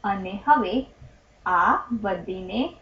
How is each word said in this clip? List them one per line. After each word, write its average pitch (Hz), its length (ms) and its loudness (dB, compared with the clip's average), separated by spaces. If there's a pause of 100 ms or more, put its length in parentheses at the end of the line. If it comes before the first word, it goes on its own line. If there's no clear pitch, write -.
અને 196 300 -4 (120)
હવે 240 320 4 (800)
આ - 180 4 (320)
વધીને 185 560 -4 (180)